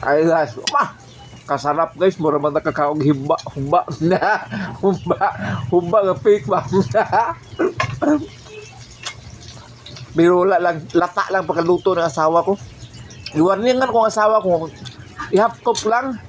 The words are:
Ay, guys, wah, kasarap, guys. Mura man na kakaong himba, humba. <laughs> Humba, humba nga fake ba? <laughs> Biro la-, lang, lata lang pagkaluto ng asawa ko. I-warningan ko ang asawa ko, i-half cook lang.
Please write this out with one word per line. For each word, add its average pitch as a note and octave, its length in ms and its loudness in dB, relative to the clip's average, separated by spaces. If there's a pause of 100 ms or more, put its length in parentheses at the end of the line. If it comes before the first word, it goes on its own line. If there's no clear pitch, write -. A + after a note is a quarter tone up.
Ay, D3+ 240 2
guys, D#3+ 240 2 (240)
wah, C#4 160 0 (560)
kasarap, C#3+ 480 -2
guys. F#3 240 2
Mura D3+ 160 2
man D3 160 0
na D3 80 0
kakaong D3+ 400 -2
himba, D3 400 2 (160)
humba. C#3+ 320 0 (440)
<laughs> - 520 -6
Humba, F#3 320 0 (560)
humba F3 320 2
nga F#3 160 2
fake G#3 320 2
ba? F3+ 160 0
<laughs> - 40 -8 (3500)
Biro F3 320 4
la-, F3+ 160 2
lang, E3+ 200 -2 (120)
lata F3 360 0
lang F#3 160 -2
pagkaluto E3+ 440 0
ng E3+ 160 0
asawa D#3+ 360 2
ko. G3 120 0 (800)
I-warningan A3+ 560 2
ko A3+ 120 4
ang A3 80 2
asawa G#3+ 280 2
ko, E3+ 320 -2 (640)
i-half A3 240 2
cook A#3 320 -2
lang. B3+ 240 -2 (140)